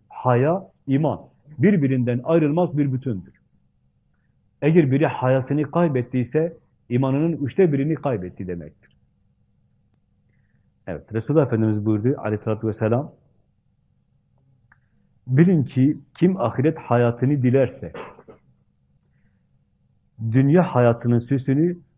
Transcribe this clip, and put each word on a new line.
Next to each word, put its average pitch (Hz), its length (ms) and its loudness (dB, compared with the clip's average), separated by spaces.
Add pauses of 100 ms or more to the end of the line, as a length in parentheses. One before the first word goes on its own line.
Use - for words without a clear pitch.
haya, 135 600 -2 (160)
iman 139 340 0 (380)
birbirinden 131 640 2
ayrılmaz 160 540 0
bir 143 140 -2
bütündür. 120 420 -8 (1300)
Eğer 156 280 4
biri 139 160 2
hayasını 131 640 0
kaybettiyse 151 840 -2 (320)
imanının 135 440 0
üçte 151 400 0
birini 139 220 -2
kaybetti 95 540 -6
demektir. 85 480 -14 (1900)
Evet, 90 280 -10
Resulullah 143 320 2
Efendimiz 110 400 0
buyurdu 110 320 0
aleyhissalatü 107 480 -4
vesselam, 110 480 -2 (2000)
"Bilin 151 380 4
ki 131 340 0 (160)
kim 185 260 0
ahiret 131 380 -2
hayatını 123 640 0
dilerse 123 500 0 (2500)
dünya 139 300 4
hayatının 120 560 2
süsünü 139 600 0 (200)